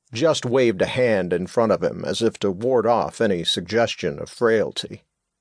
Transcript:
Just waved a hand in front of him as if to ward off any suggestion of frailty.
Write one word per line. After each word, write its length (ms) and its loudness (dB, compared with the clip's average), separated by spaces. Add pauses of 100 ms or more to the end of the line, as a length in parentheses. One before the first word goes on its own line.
(120)
Just 340 0
waved 360 2
a 60 2
hand 460 0
in 120 -2
front 260 0
of 120 2
him 220 -4
as 160 -4
if 180 0
to 100 0
ward 380 0
off 340 0
any 220 0
suggestion 760 -2
of 100 -10
frailty. 760 -2 (380)